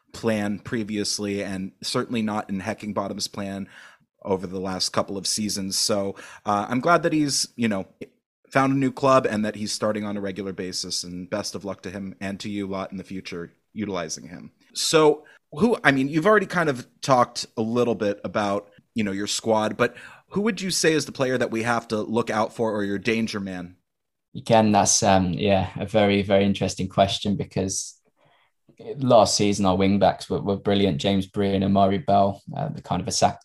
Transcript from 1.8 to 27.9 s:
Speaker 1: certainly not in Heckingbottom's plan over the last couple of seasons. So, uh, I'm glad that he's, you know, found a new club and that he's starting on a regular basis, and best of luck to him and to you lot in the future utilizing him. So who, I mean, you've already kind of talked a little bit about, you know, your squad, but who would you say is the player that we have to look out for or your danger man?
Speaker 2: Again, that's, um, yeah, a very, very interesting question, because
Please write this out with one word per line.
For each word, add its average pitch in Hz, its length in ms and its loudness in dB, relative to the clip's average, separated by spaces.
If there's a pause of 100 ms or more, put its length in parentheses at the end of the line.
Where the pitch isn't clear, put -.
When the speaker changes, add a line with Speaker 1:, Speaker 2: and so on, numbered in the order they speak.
Speaker 1:
certainly 120 400 -4
not 107 280 -4
in 98 100 -4
Heckingbottom's 101 680 -6
plan 98 400 -10 (560)
over 95 220 -2
the 92 140 -8
last 92 300 -4
couple 101 260 -4
of 92 100 -8
seasons. 98 500 -4
So, 98 380 -2 (320)
uh, 104 220 0
I'm 120 100 -2
glad 160 240 4
that 165 100 0
he's, 147 440 0
you 120 100 0
know, 98 220 -2 (600)
found 135 220 2
a 135 40 0
new 135 160 0
club 131 340 4
and 107 180 0
that 107 120 -4
he's 104 160 -6
starting 107 320 -2
on 101 120 -6
a 101 40 -6
regular 98 320 -6
basis, 92 500 -6
and 90 260 -10
best 104 280 -6
of 92 80 -12
luck 95 180 -8
to 92 80 -10
him 95 300 -10
and 98 180 -8
to 110 100 -10
you 101 200 -6
lot 95 240 -6
in 98 60 -10
the 92 60 -10
future 90 480 -10 (220)
utilizing 90 540 -6
him. - 240 -18 (220)
So 156 500 4 (280)
who, 208 300 2
I 143 100 8
mean, 135 160 2
you've 156 180 0
already 208 180 4
kind 175 240 0
of 123 180 -2 (140)
talked - 460 2 (100)
a 117 60 0
little 117 320 2
bit 101 280 -2
about, 101 480 -2 (240)
you 113 80 0
know, 101 100 -2
your 101 140 -4
squad, 107 520 0
but 123 180 0 (320)
who 196 140 -2
would 208 180 0
you 185 100 -4
say 165 220 2
is 147 140 0
the 135 60 -10
player 131 260 0
that 117 120 -2
we 113 120 -2
have 117 260 -2
to 110 80 -2
look 110 320 -2
out 107 260 -2
for 110 160 -2
or 107 140 -2
your 101 140 -2
danger 110 420 -2
man? 92 360 -10 (600)
Speaker 2:
Again, 110 360 4
that's, 101 300 4
um, 95 300 4
yeah, 95 460 0
a 98 80 -6
very, 101 340 2
very 98 240 4
interesting 95 420 -2
question, 98 500 0
because - 640 -6 (1000)